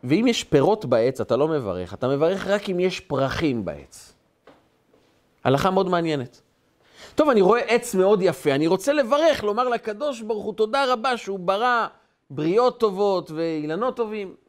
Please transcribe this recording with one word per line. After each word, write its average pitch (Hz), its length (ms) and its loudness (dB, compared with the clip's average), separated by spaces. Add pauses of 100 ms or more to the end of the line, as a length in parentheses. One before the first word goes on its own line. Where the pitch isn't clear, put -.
ואם 160 240 0
יש 226 160 -2
פירות 160 420 2
בעץ, 123 360 0
אתה 117 140 -2
לא 139 120 0
מברך. 95 460 -6
אתה 110 140 -6
מברך 165 400 0
רק 202 220 -2
אם 175 100 -2
יש 180 200 -2
פרחים 135 640 -2
בעץ. 73 480 -14 (1300)
הלכה 135 280 2
מאוד 190 180 0
מעניינת. 160 520 -4 (760)
טוב, 302 140 6
אני 226 120 6
רואה 214 200 6
עץ 220 340 0
מאוד 190 260 4
יפה, 156 340 2
אני 151 120 2
רוצה 190 260 0
לברך, 285 500 2
לומר 220 260 -2
לקדוש 226 520 -6
ברוך 214 240 -6
הוא, 208 80 -6
"תודה 254 400 0
רבה 240 240 -2
שהוא 196 220 -8
ברא 214 480 0 (420)
בריות 196 500 0
טובות 190 520 0
ואילנות 165 640 -4
טובים, 214 400 -8 (140)